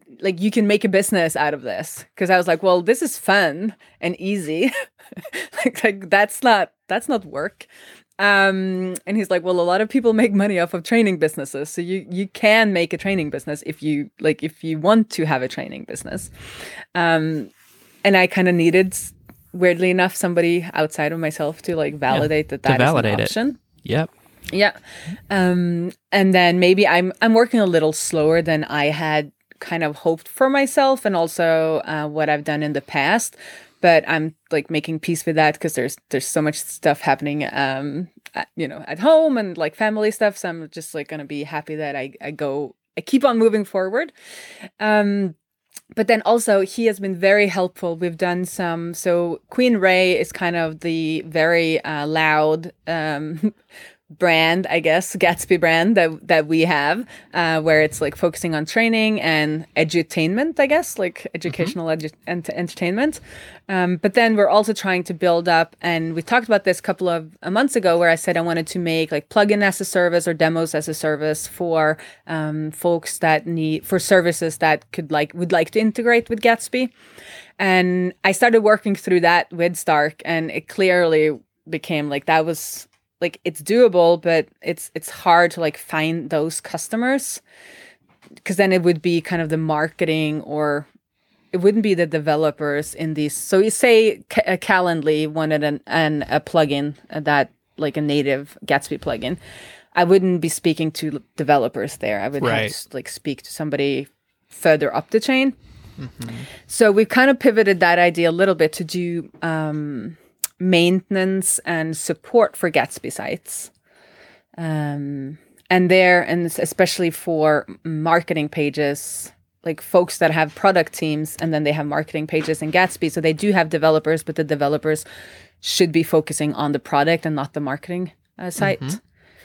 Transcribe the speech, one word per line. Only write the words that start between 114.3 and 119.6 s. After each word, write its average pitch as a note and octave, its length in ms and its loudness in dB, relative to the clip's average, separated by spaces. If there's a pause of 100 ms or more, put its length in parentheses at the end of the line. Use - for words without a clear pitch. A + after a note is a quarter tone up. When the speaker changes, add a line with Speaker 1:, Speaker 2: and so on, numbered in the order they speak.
Speaker 1:
Um, D3 800 -6 (320)
and F#3 200 6
there, F3+ 320 8
and E3+ 240 -2
s-, D#3+ 120 -8
especially E3+ 520 0
for D#3 560 0 (180)
marketing E3 640 0
pages, D3 840 -4 (320)